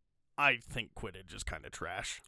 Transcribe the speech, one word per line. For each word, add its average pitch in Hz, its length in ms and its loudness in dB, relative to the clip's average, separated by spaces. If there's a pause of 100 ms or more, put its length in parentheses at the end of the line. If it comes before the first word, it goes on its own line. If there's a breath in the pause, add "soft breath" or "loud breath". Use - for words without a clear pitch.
(380)
I 139 180 8
think 117 380 -6
Quidditch 95 400 -8
is 101 100 -6
kinda - 260 -6
trash. - 580 -4